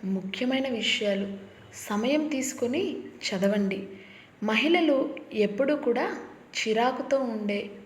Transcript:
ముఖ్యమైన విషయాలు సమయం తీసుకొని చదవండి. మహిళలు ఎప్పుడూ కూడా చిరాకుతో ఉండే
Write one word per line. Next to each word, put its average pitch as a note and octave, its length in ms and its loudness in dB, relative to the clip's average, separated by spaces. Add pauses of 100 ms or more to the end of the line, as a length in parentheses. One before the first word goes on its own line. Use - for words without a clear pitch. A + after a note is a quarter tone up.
ముఖ్యమైన B3 640 -2
విషయాలు G3+ 580 0 (600)
సమయం C4 380 2
తీసుకొని C#4 720 -2
చదవండి. G3 880 0 (560)
మహిళలు C#4 720 4 (180)
ఎప్పుడూ G#3+ 420 2
కూడా C#4+ 420 0 (360)
చిరాకుతో B3+ 680 2
ఉండే G#3+ 500 -2 (160)